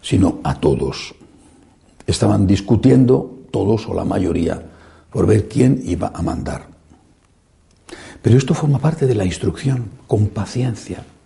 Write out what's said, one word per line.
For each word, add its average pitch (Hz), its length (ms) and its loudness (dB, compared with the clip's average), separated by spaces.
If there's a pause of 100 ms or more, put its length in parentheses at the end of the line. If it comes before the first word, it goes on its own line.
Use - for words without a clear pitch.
sino - 400 0
a - 160 -4
todos. 67 560 -2 (920)
Estaban 101 420 2
discutiendo, 127 840 4 (180)
todos 104 360 -2
o - 60 -8
la 87 100 -4
mayoría, 85 580 -2 (480)
por - 160 0
ver 98 220 4
quién 131 380 2
iba 90 280 -4
a - 80 -8
mandar. - 460 -6 (1500)
Pero 113 160 4
esto 139 160 2
forma 143 240 0
parte 156 300 0
de 123 80 2
la 101 100 0
instrucción, 113 600 -4 (200)
con 104 220 0
paciencia 113 760 -6 (220)